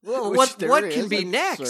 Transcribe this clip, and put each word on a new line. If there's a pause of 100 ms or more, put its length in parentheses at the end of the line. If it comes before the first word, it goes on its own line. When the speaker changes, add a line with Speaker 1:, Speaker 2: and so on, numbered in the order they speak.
Speaker 1:
Well,
Speaker 2:
Which
Speaker 1:
what,
Speaker 2:
there
Speaker 1:
what
Speaker 2:
is,
Speaker 1:
can
be
Speaker 2:
I'm
Speaker 1:
next? (140)